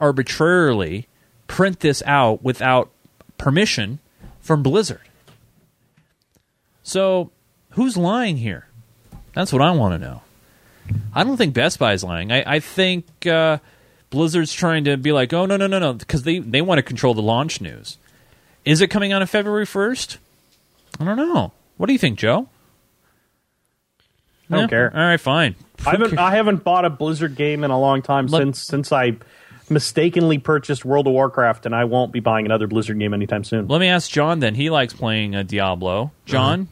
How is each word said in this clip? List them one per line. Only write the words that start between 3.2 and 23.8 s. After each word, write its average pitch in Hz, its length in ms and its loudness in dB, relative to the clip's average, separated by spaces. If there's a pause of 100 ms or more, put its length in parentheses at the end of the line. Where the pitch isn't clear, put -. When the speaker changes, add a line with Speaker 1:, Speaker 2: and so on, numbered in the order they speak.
Speaker 1:
permission 139 640 0 (420)
from 151 220 0
Blizzard. 147 400 0 (1800)
So, 190 480 0 (400)
who's 240 260 0
lying 185 400 0
here? 110 300 -6 (680)
That's 185 180 -2
what 135 100 4
I 165 100 6
want 107 220 2
to 80 40 -4
know. 64 240 -12 (920)
I 160 100 2
don't 262 120 -2
think 180 160 0
Best 120 260 0
Buy 110 140 2
is 92 120 -2
lying. 87 260 -6
I, 135 260 0
I 156 40 0
think, 185 680 -4
uh, 160 320 2 (520)
Blizzard's 160 420 0
trying 160 320 0
to 143 120 2
be 147 160 0
like, 131 200 2
"Oh, 180 140 0
no, 196 100 0
no, 196 100 0
no, 190 140 0
no," 139 140 0 (120)
'cause 139 160 -2
they, 165 160 0
they 127 240 0
want 180 160 2
to 127 40 0
control 123 300 0
the 107 100 -2
launch 120 380 -2
news. 57 380 -14 (680)
Is 156 160 4
it 190 80 4
coming 202 240 0
out 196 80 2
on 185 60 0
February 208 400 -2
first? 208 520 -4 (840)
I 151 40 -4
don't 208 120 0
know. 294 360 0 (240)
What - 120 -4
do 277 40 4
you 254 60 2
think, 120 200 0
Joe? 151 300 0 (2000)